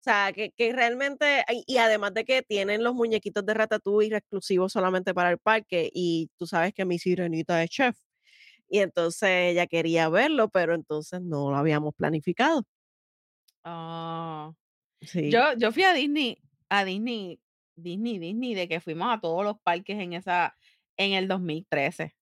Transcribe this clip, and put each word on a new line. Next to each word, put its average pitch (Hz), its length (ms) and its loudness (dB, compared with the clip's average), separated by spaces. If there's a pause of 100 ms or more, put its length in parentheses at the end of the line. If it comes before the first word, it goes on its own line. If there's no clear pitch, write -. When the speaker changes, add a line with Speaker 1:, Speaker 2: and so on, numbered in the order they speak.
Speaker 1:
o - 40 -20
sea, 202 280 2
que, 208 200 -6
que 240 200 0
realmente, 262 760 0
y, 240 180 -2
y 254 120 0
además 214 360 2
de 220 100 -2
que 262 180 0
tienen 202 400 -2
los 240 120 0
muñequitos 214 520 -2
de 214 80 0
Ratatouille 214 600 0
exclusivos 190 560 0
solamente 185 420 0
para 180 160 2
el 170 80 0
parque, 214 540 0
y 170 460 -2
tú 175 80 -8
sabes 175 280 0
que 196 120 -4
mi 180 120 0
sirenita 170 640 0
es 165 80 -2
chef, 254 260 0 (720)
y 208 120 2
entonces 170 480 0 (240)
ella 175 160 2
quería 165 400 2
verlo, 233 420 2
pero 170 240 2
entonces 156 480 -6
no 143 280 -2
lo 139 60 0
habíamos 147 380 0
planificado. 185 720 0 (1000)
Speaker 2:
Ah. 165 880 -10 (500)
Speaker 1:
Sí. 151 280 -2
Speaker 2:
Yo, 254 260 6
yo 226 160 2
fui 294 120 2
a 370 100 8
Disney, 285 440 0 (300)
a 196 160 2
Disney, 202 560 -6 (360)
Disney, 190 420 -6
Disney, 220 360 -4
de 180 140 -2
que 165 120 -2
fuimos 170 340 -2
a 220 60 -6
todos 170 240 -2
los 208 180 -4
parques 190 380 -2
en 175 140 -6
esa, 175 420 -2 (400)
en 196 160 0
el 190 160 0
dos 190 120 0
mil 165 280 -6
trece. 151 540 -2